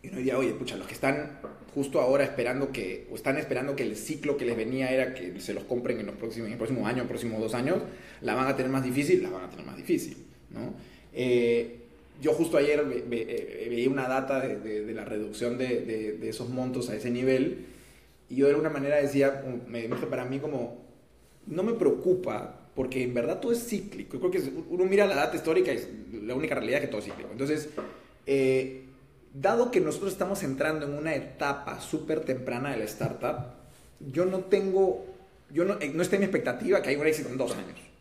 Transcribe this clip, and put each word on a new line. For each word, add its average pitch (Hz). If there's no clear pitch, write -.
y -
uno -
diría, 131
oye, 123
pucha, 110
los 95
que -
están 147
justo 139
ahora 135
esperando 127
que, 98
o -
están 139
esperando 139
que 123
el 107
ciclo 143
que 123
les 120
venía 127
era 131
que 90
se 101
los 95
compren 120
en 104
los 98
próximos, 113
en 104
el 127
próximo 113
año, 123
próximos 113
dos 110
años, 143
la 110
van 131
a 139
tener 131
más 135
difícil, 139
la -
van 90
a -
tener -
más -
difícil, -
¿no? 110
Eh, 120
yo 151
justo 160
ayer 147
ve-, 123
ve-, 117
eh, 110
veía 120
una 135
data 131
de, 113
de, 107
de 113
la 104
reducción 107
de, 127
de, 110
de 110
esos 117
montos 127
a 107
ese 120
nivel, 131
y 127
yo 139
de 143
alguna 156
manera 143
decía, 139
me 117
dije 123
para 127
mí 135
como, 139
no 165
me 226
preocupa, -
porque 127
en 123
verdad 127
todo 233
es 233
cíclico. -
Yo 131
creo -
que -
es, 135
uno 180
mira 196
la 196
data 151
histórica 160
y 113
es -
la 117
única 147
realidad 123
que 139
todo 110
es -
cíclico. -
Entonces, 143
eh, 131
dado 233
que 185
nosotros 180
estamos 190
entrando 147
en 143
una 156
etapa -
súper 156
temprana 123
de 120
la 110
startup, -
yo 147
no 185
tengo, 190
yo 170
no, 202
eh, 147
no 160
está 175
en 190
mi 196
expectativa 175
que 127
haya 143
un 151
éxito 147
en 127
dos 131
años 90